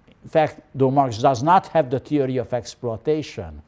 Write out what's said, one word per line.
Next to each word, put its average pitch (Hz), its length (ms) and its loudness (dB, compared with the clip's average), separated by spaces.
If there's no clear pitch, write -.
fact, 156 320 0
though 131 160 2
Marx 131 280 0
does 127 240 2
not 180 260 4
have 147 220 0
the 131 100 -2
theory 131 380 -2
of 113 140 -6
exploitation, 113 1160 -6